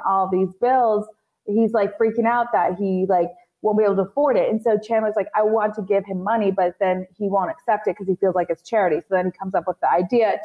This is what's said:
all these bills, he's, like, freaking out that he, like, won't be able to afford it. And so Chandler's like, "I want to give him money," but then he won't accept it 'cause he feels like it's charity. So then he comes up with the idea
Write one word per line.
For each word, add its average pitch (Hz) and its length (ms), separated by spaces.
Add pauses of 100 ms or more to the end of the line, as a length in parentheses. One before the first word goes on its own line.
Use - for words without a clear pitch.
all 190 220
these 185 320
bills, 233 440 (400)
he's, 214 280
like, 208 240
freaking 226 280
out 240 280
that 185 240
he, 190 320
like, 175 200 (340)
won't 214 140
be 220 80
able 196 100
to 190 80
afford 269 340
it. 156 120
And 220 120
so 220 160
Chandler's 214 380
like, 202 200
"I 214 60
want 214 340
to 220 60
give 196 240
him 190 160
money," 208 300
but 180 280
then 185 280 (100)
he 208 120
won't 190 200
accept 214 380
it 180 100
'cause 196 100
he 185 100
feels 185 180
like 175 140
it's 165 120
charity. 190 380
So 190 160
then 180 120
he 180 40
comes 190 240
up 170 120
with 180 120
the 147 100
idea 190 560